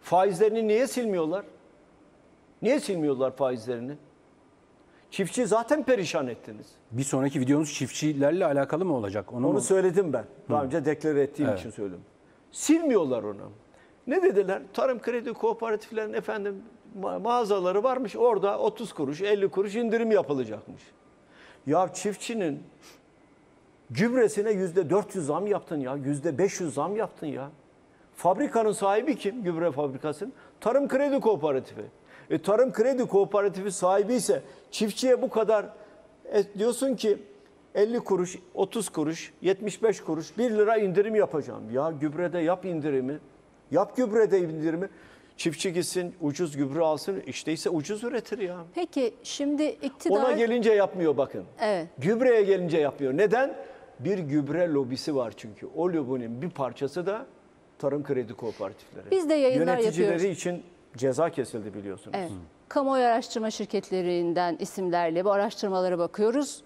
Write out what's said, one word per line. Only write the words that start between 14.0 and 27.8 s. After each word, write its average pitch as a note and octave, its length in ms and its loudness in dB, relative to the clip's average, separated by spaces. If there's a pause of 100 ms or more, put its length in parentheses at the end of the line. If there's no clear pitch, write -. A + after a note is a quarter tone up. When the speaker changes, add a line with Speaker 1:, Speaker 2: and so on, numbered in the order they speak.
Speaker 1:
Ne D#4+ 160 2
dediler? G3 380 2 (120)
Tarım B3 280 0
kredi A#3 320 -4
kooperatiflerinin A3 800 -4
efendim G#3+ 420 -4 (460)
ma-, F#3 200 -4
mağazaları G3+ 640 2
varmış. B3+ 320 0
Orada G#3+ 440 4
otuz G#3+ 340 -2
kuruş, D3+ 280 -4
elli G3+ 280 2
kuruş G3 260 -2
indirim A3+ 360 0
yapılacakmış. C3 720 0 (840)
Ya D#3+ 260 2
çiftçinin G3 720 -4 (1300)
gübresine G#3+ 640 2
yüzde F#3 380 0
dört F#3+ 260 0
yüz F3 100 -4
zam D#3+ 220 -2
yaptın F3 320 -4
ya. C3 160 -4
Yüzde C#3+ 420 -2
beş F#3+ 220 0
yüz E3+ 140 -4
zam E3 220 -2
yaptın G3+ 320 -6
ya. C3 220 -8 (680)